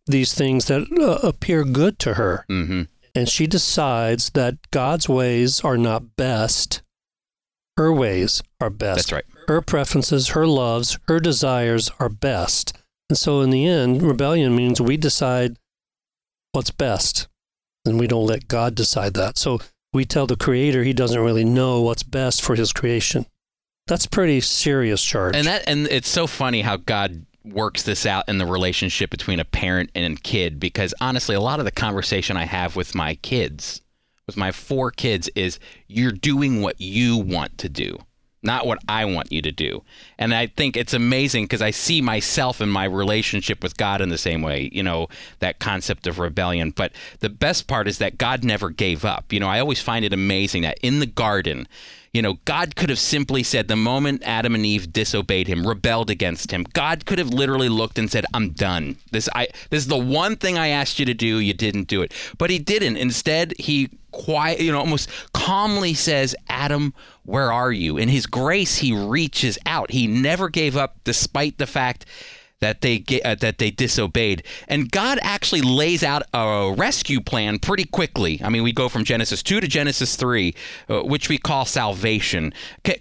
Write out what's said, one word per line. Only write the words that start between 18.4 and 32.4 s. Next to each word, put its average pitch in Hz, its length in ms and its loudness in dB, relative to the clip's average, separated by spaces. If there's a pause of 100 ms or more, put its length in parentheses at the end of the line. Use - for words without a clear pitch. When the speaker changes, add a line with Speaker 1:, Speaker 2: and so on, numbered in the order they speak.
Speaker 1:
God 120 260 0
decide 101 380 0
that. 95 240 -2
So 123 220 0 (340)
we 135 100 2
tell 135 240 0
the 120 80 2
Creator 131 480 2
he 131 80 2
doesn't 120 300 2
really 113 240 4
know 123 360 4
what's 117 220 2
best 131 380 -2
for 123 140 2
his 110 180 2
creation. - 520 0 (600)
That's 170 200 0
a - 40 -6
pretty 156 320 4
serious 123 600 2
charge. 95 360 0
Speaker 2:
And 147 100 2
that, 190 220 0
and 147 180 0
it's 135 220 0
so 165 180 2
funny 120 360 -2
how 101 120 0
God 95 500 -2 (200)
works 104 380 -4
this 104 220 0
out 98 220 0
in 98 120 0
the 92 60 0
relationship 92 640 0
between - 300 -2
a 78 60 -2
parent 92 500 0
and 87 220 -2
a - 20 -12
kid, 82 400 -2
because 92 400 -2
honestly, 127 360 0
a 98 40 2
lot 131 200 0
of 127 60 -2
the 95 60 -2
conversation 101 640 -2
I 85 80 -2